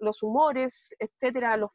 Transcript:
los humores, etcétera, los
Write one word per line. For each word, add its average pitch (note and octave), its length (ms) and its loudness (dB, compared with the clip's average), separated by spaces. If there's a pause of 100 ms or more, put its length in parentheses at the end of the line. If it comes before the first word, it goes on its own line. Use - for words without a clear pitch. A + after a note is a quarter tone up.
los G#3+ 240 -4
humores, C4 720 0
etcétera, A#3+ 580 -2
los G#3 180 -2